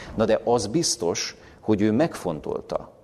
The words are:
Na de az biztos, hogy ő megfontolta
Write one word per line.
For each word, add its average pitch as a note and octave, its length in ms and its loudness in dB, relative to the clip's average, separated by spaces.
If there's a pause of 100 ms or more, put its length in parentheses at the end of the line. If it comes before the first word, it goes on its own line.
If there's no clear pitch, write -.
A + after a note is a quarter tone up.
(160)
Na A2 100 2
de G#2+ 180 4
az A#2 240 2
biztos, G#2+ 720 -2 (220)
hogy G#2 220 2
ő G#2+ 100 4
megfontolta F2+ 1000 -2 (120)